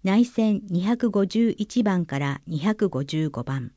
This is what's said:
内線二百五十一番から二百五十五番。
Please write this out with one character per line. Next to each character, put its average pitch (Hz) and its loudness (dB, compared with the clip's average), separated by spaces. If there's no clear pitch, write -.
内 202 4
線 220 0
二 175 0
百 233 0
五 196 2
十 220 2
一 214 -2
番 185 2
か 139 -4
ら 139 -2
二 156 -4
百 208 0
五 139 -4
十 156 -2
五 120 -8
番。 131 -6